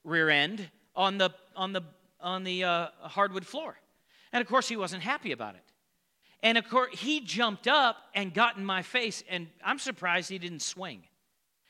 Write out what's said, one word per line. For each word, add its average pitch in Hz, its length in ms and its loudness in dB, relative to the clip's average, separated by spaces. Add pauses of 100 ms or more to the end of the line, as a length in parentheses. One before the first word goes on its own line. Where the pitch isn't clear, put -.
rear 160 240 2
end 160 400 2 (260)
on 196 240 2
the, 185 120 4 (260)
on 190 160 -2
the, 185 100 -4 (380)
on 185 240 -4
the, 185 200 -2
uh, 170 240 2 (120)
hardwood 190 460 0
floor. 302 300 -8 (560)
And 240 80 2
of 240 80 -2
course, 240 200 4
he 233 80 -4
wasn't 185 260 -6
happy 226 300 -4
about 110 220 -6
it. 90 80 -20 (800)
And 226 160 4
of - 100 0
course, 247 300 2
he 285 220 -2
jumped 208 460 -2
up 254 300 6 (180)
and 196 200 -4
got 226 220 4
in 196 80 -6
my 190 180 0
face, 226 480 -2
and 175 180 -6 (160)
I'm 254 140 0
surprised 180 500 -2
he 190 100 -8
didn't 170 220 -8
swing. 151 420 -8 (680)